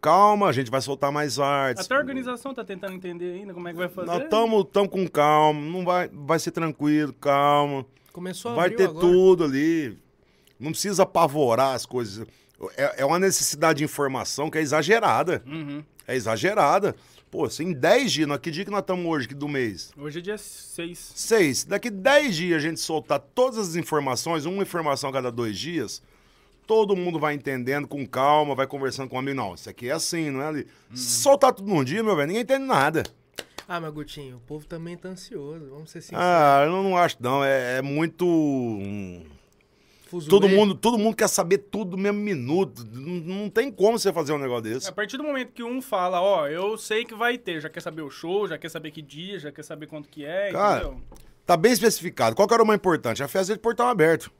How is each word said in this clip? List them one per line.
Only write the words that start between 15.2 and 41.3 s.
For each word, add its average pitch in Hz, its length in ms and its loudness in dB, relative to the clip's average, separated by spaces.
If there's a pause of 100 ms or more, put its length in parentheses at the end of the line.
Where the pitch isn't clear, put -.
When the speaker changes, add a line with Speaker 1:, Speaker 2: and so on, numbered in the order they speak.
Speaker 2:
Uhum. 147 380 -10 (240)
Speaker 1:
É 123 80 -4
exagerada. 151 800 2 (360)
Pô, - 140 -4
assim, 143 240 -6
em 175 40 -2
dez 180 380 4
dias, 143 260 0
que 165 140 -8
dia 165 120 -8
que 202 80 -8
nós 196 120 -2
tamo 180 260 -4
hoje 147 160 0
aqui 131 80 -14
do 143 140 -8
mês? 123 500 -4
Speaker 2:
Hoje 147 220 -10
é - 20 -14
dia 208 160 -8
seis. - 760 -14
Speaker 1:
Seis. 170 500 2
Daqui 202 240 -4
dez 254 460 4
dias 165 220 0
a - 100 0
gente 165 120 -6
soltar 151 400 -2
todas 247 380 -2
as 180 180 -6
informações, 151 680 -2
uma 190 160 -4
informação 151 480 -2
a 131 40 -8
cada 127 160 -2
dois 117 300 -4
dias, 135 420 -6 (640)
todo 220 300 4
mundo 175 240 -2
vai 151 140 0
entendendo 139 560 -4
com 139 180 -8
calma, 143 480 4
vai 135 100 0
conversando 135 440 -6
com 123 80 -8
o - 20 -4
amigo. 139 160 -4
Não, 104 200 -6
isso - 140 -16
aqui 120 200 -10
é - 20 -2
assim, 160 380 -4
não 135 120 -4
é 147 60 -4
ali. 151 140 -6 (280)
Speaker 2:
Uhum. - 60 -18
Speaker 1:
Se 247 260 -2
soltar 277 320 6
tudo 196 160 -8
num 160 140 4
dia, 160 180 -2
meu 214 140 2
velho, 147 120 0
ninguém 214 160 -2
entende 269 200 2
nada. 156 400 2 (640)
Speaker 3:
Ah, 175 140 -6
mas 156 100 -8
Gutinho, 147 460 -14
o - 40 -20
povo 147 240 -14
também 170 300 -12
tá 185 140 -14
ansioso, 160 640 -14
vamos 151 180 -18
ser 170 100 -18
sinceros. - 240 -6
Speaker 1:
Ah, 151 420 6
eu 160 60 2
não, 190 120 0
não 190 140 2
acho 175 220 2
não, 131 240 0
é, 131 360 0
é - 20 -4
muito, 156 420 -2
hum, 107 1000 -2 (840)
Speaker 3:
Fuzuê. 165 220 -10
Speaker 1:
todo 196 180 8
mundo, 196 280 6
todo 226 240 2
mundo 208 160 2
quer 214 120 0
saber 185 300 0